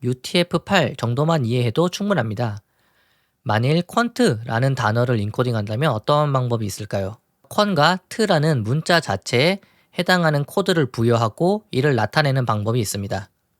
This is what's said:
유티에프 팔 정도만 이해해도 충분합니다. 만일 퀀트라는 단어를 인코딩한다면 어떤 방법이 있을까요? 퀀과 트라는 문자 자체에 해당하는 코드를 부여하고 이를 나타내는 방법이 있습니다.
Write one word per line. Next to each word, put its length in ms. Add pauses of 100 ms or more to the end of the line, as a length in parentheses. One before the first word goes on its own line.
유티에프 580
팔 360
정도만 480
이해해도 460
충분합니다. 720 (800)
만일 400
퀀트라는 920
단어를 460
인코딩한다면 720
어떤 400
방법이 320
있을까요? 540 (320)
퀀과 580
트라는 540
문자 380
자체에 600 (380)
해당하는 460
코드를 420
부여하고 840
이를 260
나타내는 500
방법이 340
있습니다. 480 (320)